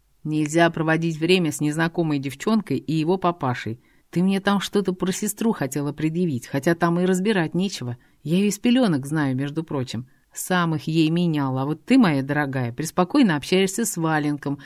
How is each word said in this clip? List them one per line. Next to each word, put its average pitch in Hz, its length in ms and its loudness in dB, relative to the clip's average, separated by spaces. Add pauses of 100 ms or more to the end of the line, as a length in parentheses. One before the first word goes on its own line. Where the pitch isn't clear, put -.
(240)
«Нельзя 156 460 2
проводить 160 480 0
время 165 340 2
с - 80 -8
незнакомой 156 580 0
девчонкой 143 600 -2
и - 140 -6
его 160 260 2
папашей. 131 640 -2 (300)
Ты 170 120 0
мне 196 180 2
там 202 200 2
что-то 190 320 -2
про 180 200 -2
сестру 214 400 -2
хотела 143 400 -4
предъявить, 160 540 -2
хотя 139 280 0
там 170 260 0
и 185 40 2
разбирать 185 500 0
нечего. 170 420 -4 (260)
Я 160 160 0
ее 208 100 2
из 196 100 -2
пеленок 226 480 2
знаю, 139 300 0
между 143 280 -4
прочим. 127 440 -6 (240)
Сам 170 420 0
их 151 120 -6
ей 160 240 2
менял, 151 480 0
а 135 60 -2
вот 151 200 -4
ты, 254 140 4
моя 156 240 4
дорогая, 135 500 -2
преспокойно 180 640 2
общаешься 190 480 0
с - 120 -4
Валенком, 147 680 0